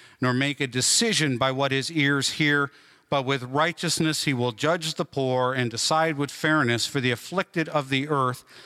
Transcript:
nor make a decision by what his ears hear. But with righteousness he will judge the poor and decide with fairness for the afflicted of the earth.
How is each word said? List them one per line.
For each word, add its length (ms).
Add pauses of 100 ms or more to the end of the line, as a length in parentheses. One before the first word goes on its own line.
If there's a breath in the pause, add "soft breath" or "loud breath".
(200 loud breath)
nor 140
make 260
a 60
decision 720
by 140
what 200
his 180
ears 420
hear. 380 (380 loud breath)
But 160
with 180
righteousness 800
he 100
will 180
judge 420
the 100
poor 480
and 180
decide 460
with 140
fairness 560
for 140
the 100
afflicted 580
of 220
the 180
earth. 340 (240 loud breath)